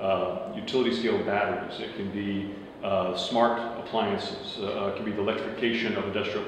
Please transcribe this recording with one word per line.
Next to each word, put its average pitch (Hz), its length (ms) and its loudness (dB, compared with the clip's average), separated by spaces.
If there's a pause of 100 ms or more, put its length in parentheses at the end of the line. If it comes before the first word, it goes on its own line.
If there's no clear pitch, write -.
uh, 92 520 0
utility 120 400 2
scale 113 300 2
batteries, 101 560 0
it - 160 -6
can 98 160 -4
be 101 420 -2 (300)
uh, 92 340 2
smart 117 420 4 (200)
appliances, - 800 -2
uh, 101 60 -2
uh, 101 300 -2
can - 80 -6
be 107 80 -2
the 101 80 -2
electrification 110 800 0
of 98 80 -2
industrial 101 420 -2